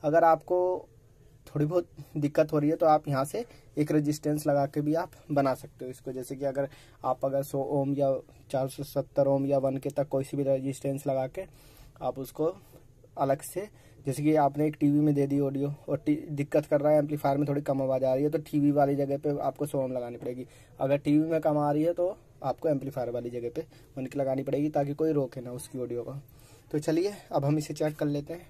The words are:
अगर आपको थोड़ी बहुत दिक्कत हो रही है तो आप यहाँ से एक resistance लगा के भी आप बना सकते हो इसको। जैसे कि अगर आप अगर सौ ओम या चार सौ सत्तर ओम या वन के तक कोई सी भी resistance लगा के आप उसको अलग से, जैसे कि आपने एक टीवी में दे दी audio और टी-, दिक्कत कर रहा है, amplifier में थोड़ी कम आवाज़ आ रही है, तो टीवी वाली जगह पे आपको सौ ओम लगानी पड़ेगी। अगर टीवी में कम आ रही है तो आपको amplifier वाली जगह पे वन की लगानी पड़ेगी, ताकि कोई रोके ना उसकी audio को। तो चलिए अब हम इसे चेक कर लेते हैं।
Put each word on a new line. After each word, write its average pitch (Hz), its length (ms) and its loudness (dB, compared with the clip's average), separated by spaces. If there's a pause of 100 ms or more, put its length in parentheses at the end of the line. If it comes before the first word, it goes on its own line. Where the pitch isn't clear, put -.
अगर 156 200 4
आपको 180 640 2 (600)
थोड़ी 147 180 -2
बहुत 175 240 -2 (280)
दिक्कत 151 360 2
हो 151 60 4
रही 147 100 2
है 160 60 2
तो 170 100 0
आप 151 220 4
यहाँ 139 180 0
से 214 200 -6 (320)
एक 151 140 0
resistance 151 560 0
लगा 143 200 2
के 147 140 -4
भी 147 140 0
आप 175 160 -4 (200)
बना 139 240 2
सकते - 300 -16
हो 127 60 -10
इसको। 131 200 -12
जैसे 131 240 -8
कि 135 100 -6
अगर 139 240 -2 (340)
आप 127 220 -2
अगर 139 180 0
सौ 139 280 -4
ओम 139 220 0
या 135 220 2 (360)
चार 135 180 0
सौ 143 160 -10
सत्तर 139 420 0
ओम 139 180 2
या 139 140 2
वन 135 180 0
के 135 140 -4
तक 139 180 -2
कोई 135 140 -2
सी 139 140 -6
भी 139 80 0
resistance 135 600 -2
लगा 135 220 0
के 190 160 -10 (560)
आप 127 180 -4
उसको 151 340 -4 (640)
अलग 139 260 0
से, 202 240 -8 (380)
जैसे 139 180 -4
कि 156 140 4
आपने 143 300 2
एक 156 120 -2
टीवी 147 200 4
में 151 160 4
दे 139 120 2
दी 143 120 0
audio 139 340 -2 (140)
और 147 100 0
टी-, 151 320 -2
दिक्कत 147 360 0
कर 147 160 2
रहा 151 100 4
है, 151 80 8
amplifier 147 380 0
में 147 100 0
थोड़ी 143 140 -2
कम 135 200 -2
आवाज़ 131 240 0
आ 131 80 2
रही 135 100 2
है, 147 60 2
तो 156 100 -2
टीवी 147 320 2
वाली 143 240 4
जगह 139 220 -2
पे 143 220 -2
आपको 143 260 -2
सौ 147 140 -4
ओम 131 120 -2
लगानी 120 260 -6
पड़ेगी। 123 280 -8 (340)
अगर 135 180 2
टीवी 151 320 2
में 160 120 2
कम 151 160 2
आ 147 140 2
रही 151 120 2
है 170 100 2
तो 175 240 -2 (260)
आपको 135 260 -2
amplifier 135 400 -2
वाली 120 200 -6
जगह 120 260 -6
पे 156 100 -6 (320)
वन 131 80 -6
की 139 140 -8
लगानी 135 240 -2
पड़ेगी, 147 260 0
ताकि 143 240 0
कोई 160 200 0
रोके 139 280 -2
ना 123 100 -10
उसकी 123 280 -10
audio 120 240 -4
को। - 120 -10 (560)
तो 151 80 -2
चलिए 170 340 0 (180)
अब 143 140 0
हम 147 120 2
इसे 151 160 -4
चेक 151 220 -2
कर 151 120 -2
लेते 147 260 -4
हैं। 175 160 -14